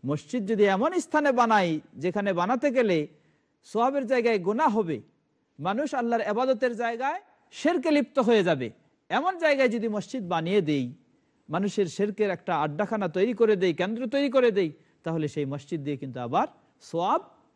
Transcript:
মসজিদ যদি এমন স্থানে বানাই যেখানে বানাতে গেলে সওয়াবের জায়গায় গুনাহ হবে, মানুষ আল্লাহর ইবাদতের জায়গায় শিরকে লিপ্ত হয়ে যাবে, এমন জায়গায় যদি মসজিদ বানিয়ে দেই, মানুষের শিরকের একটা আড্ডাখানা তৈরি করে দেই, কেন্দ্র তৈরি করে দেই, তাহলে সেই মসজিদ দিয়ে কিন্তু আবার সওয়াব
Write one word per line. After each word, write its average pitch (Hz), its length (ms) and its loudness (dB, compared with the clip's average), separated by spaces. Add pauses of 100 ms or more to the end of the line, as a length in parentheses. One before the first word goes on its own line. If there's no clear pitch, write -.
মসজিদ 156 400 -4
যদি 202 180 2
এমন 226 360 2
স্থানে 294 320 0
বানাই 214 480 4 (180)
যেখানে 185 360 -2
বানাতে 233 380 0
গেলে 196 360 2 (560)
সওয়াবের 254 440 -2
জায়গায় 233 320 2
গুনাহ 214 380 0
হবে, 160 240 -2 (580)
মানুষ 208 340 -4
আল্লাহর 233 280 0 (100)
ইবাদতের 247 440 0
জায়গায় 240 460 -4 (300)
শিরকে 320 400 0
লিপ্ত 285 280 2
হয়ে 220 240 4
যাবে, 135 280 0 (380)
এমন 339 280 0
জায়গায় 285 320 2
যদি 226 180 -2
মসজিদ 214 400 -6
বানিয়ে 175 340 0
দেই, 143 320 -2 (560)
মানুষের 190 360 0
শিরকের 208 440 -2
একটা 175 280 -4
আড্ডাখানা 180 500 -2
তৈরি 190 260 0
করে 214 220 4
দেই, 180 180 0
কেন্দ্র 220 340 -4
তৈরি 277 220 0
করে 247 220 4
দেই, 180 200 0 (320)
তাহলে 165 240 -4
সেই 147 180 -4
মসজিদ 143 380 -8
দিয়ে 143 140 -6
কিন্তু 127 220 -10
আবার 123 280 0 (340)
সওয়াব 190 400 -2 (340)